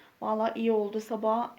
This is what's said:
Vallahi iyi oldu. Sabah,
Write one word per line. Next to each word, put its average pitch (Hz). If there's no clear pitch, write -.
Vallahi 220
iyi 226
oldu. 214
Sabah, 220